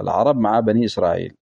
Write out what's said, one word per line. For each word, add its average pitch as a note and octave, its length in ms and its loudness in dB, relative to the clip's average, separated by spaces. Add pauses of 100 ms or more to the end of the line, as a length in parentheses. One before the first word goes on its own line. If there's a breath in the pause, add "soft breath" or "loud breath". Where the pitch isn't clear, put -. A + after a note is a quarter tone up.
العرب A#2 360 0
مع A2 240 2
بني A2+ 240 0
إسرائيل. F2 580 -2